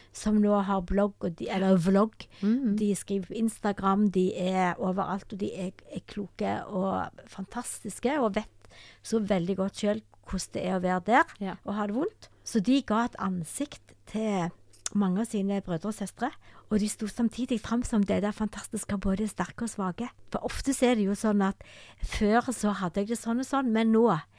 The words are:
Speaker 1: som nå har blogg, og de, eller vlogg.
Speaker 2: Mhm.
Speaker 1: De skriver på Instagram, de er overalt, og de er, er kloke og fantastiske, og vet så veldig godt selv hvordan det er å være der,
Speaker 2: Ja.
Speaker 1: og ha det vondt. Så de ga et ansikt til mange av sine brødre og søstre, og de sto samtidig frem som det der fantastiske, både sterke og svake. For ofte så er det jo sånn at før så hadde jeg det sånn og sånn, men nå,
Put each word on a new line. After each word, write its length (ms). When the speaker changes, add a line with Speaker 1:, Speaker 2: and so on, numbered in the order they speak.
Speaker 1:
som 280
nå 220
har 180
blogg, 400
og 140
de, 140
eller 280
vlogg. 480
Speaker 2:
Mhm. 360
Speaker 1:
De 180
skriver 320
på 100
Instagram, 720
de 240
er 440
overalt, 540
og 60
de 140
er, 180
er 140
kloke 600
og 440
fantastiske, 920
og 160
vet 140
så 160
veldig 380
godt 180
selv 260
hvordan 280
det 120
er 120
å 40
være 240
der, 200
Speaker 2:
Ja. 160
Speaker 1:
og 100
ha 120
det 80
vondt. 340
Så 180
de 180
ga 240
et 140
ansikt 720
til 440
mange 260
av 80
sine 340
brødre 280
og 60
søstre, 360
og 100
de 80
sto 200
samtidig 540
frem 220
som 200
det 180
der 100
fantastiske, 680
både 280
sterke 360
og 60
svake. 380
For 140
ofte 300
så 180
er 40
det 100
jo 60
sånn 300
at 140
før 380
så 200
hadde 280
jeg 60
det 120
sånn 200
og 60
sånn, 260
men 200
nå, 280